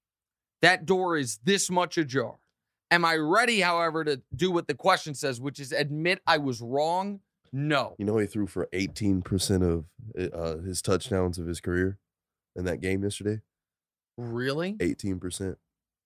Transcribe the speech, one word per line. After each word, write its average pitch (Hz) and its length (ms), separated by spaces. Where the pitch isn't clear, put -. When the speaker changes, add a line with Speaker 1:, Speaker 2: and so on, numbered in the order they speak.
Speaker 1:
That 170 240
door 180 320
is 131 260
this 185 260
much 180 280
ajar. 127 400
Am 170 160
I 165 120
ready, 208 420
however, 170 460
to 139 160
do 175 160
what 170 160
the 151 60
question 165 400
says, 131 280
which 139 180
is 135 120
admit 151 540
I 165 120
was 131 240
wrong? 165 580
No. 139 480
Speaker 2:
You 101 60
know 107 120
he 104 100
threw 101 200
for 90 260
eighteen 98 480
percent 92 420
of, 85 220
uh, 82 240
his 90 240
touchdowns 92 560
of 85 100
his 85 140
career 92 360
in 90 100
that 85 160
game 95 220
yesterday? 101 380
Speaker 1:
Really? 135 640
Speaker 2:
Eighteen 92 380
percent. 90 380